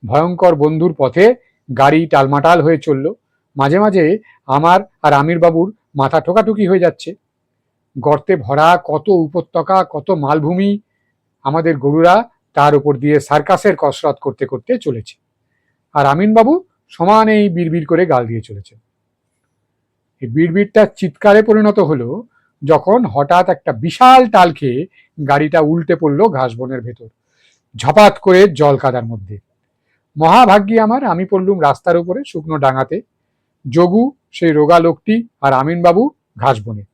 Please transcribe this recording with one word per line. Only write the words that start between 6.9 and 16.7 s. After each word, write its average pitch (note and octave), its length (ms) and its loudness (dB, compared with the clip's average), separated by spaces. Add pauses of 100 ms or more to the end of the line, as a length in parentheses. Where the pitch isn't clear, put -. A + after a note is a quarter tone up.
গর্তে D3 380 -2
ভরা D3+ 480 0
কত D3+ 240 -6
উপত্যকা, E3+ 840 -2
কত D3 200 -10
মালভূমি, E3+ 680 -2 (640)
আমাদের D#3 340 -2
গরুরা E3 520 2 (260)
তার D3 200 2
উপর C#3+ 220 0
দিয়ে D3 240 0
সার্কাসের E3+ 580 -2
কসরত C#3+ 420 -4
করতে C3+ 260 -8
করতে C3+ 320 -6
চলেছে, A#2+ 360 -10 (800)
আর C#3+ 140 0
আমিনবাবু A3 580 2 (240)